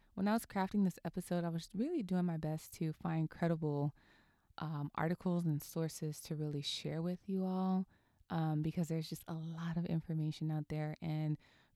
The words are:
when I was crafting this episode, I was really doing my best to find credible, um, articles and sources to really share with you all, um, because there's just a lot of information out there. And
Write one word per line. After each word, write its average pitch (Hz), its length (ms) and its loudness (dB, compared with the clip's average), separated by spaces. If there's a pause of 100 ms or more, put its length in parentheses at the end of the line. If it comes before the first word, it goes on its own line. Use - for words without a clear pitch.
(140)
when 196 120 0
I 208 60 4
was 226 140 2
crafting 196 380 2
this 180 200 2
episode, 175 400 0
I 170 40 0
was 165 260 -4
really 277 280 0
doing 180 220 2
my 170 140 0
best 156 400 -4
to 160 140 0
find 160 380 0
credible, 151 640 0 (640)
um, 151 360 -4
articles 175 500 2
and 151 180 2
sources 156 600 -4
to - 120 -6
really 147 280 -2
share 156 400 -2
with 180 240 -2
you 190 180 0
all, 185 420 2 (440)
um, 156 320 2
because 160 260 0
there's 160 200 -2
just - 200 -8
a 165 60 -6
lot 165 420 -4
of 170 100 2
information 156 640 0
out 151 180 0
there. 151 340 -2
And 156 340 0 (400)